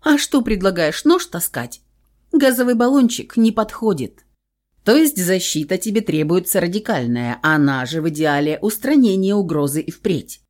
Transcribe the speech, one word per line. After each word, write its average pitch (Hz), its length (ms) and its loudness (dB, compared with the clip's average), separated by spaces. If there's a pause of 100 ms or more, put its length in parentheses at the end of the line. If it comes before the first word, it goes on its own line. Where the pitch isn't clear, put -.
А 302 160 2
что 285 240 0
предлагаешь, 180 640 -2
нож 349 220 2
таскать? - 540 -8 (500)
Газовый 254 420 2
баллончик 240 640 2
не 226 140 4
подходит. 214 720 -4 (600)
То 226 120 4
есть 294 280 2
защита 175 540 -2
тебе 214 240 -2
требуется 175 580 0
радикальная, 127 840 -2
она 143 420 2
же 156 160 -6
в 160 80 -2
идеале 151 520 0
устранение 208 760 2
угрозы 156 460 -2
и - 100 -8
впредь. - 580 -6